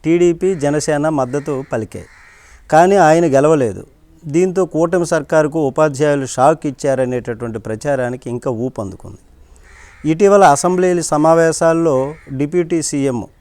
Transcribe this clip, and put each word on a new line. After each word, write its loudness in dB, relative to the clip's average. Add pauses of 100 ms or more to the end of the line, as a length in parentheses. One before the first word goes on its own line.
టీడీపీ, 0
జనసేన -2
మద్దతు -4 (100)
పలికాయి. -8 (640)
కానీ 6
ఆయన 4
గెలవలేదు. 2 (400)
దీంతో 0
కూటమి 0
సర్కారుకు 0
ఉపాధ్యాయులు 0
షాక్ 0
ఇచ్చారనేటటువంటి -4
ప్రచారానికి -6
ఇంకా -6
ఊపందుకుంది. -8 (960)
ఇటీవల 4
అసెంబ్లీ 2
సమావేశాల్లో 2 (180)
డిప్యూటీ -4
సీఎం -4 (180)